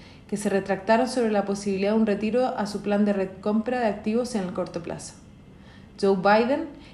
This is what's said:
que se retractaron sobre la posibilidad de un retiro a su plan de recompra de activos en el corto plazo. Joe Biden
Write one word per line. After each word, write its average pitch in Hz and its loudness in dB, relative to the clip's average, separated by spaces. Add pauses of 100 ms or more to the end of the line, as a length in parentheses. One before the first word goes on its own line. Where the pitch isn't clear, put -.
(280)
que 208 -4
se 208 -4
retractaron 196 2
sobre 233 0
la 202 2
posibilidad 202 -2
de 220 2
un 220 4
retiro 214 0 (100)
a 208 -2
su 202 -6
plan 202 2
de 208 4
recompra 214 -2
de 233 0
activos 220 -2
en 190 -2
el 180 -6
corto 175 -6
plazo. - -12 (840)
Joe 196 4
Biden 233 4 (280)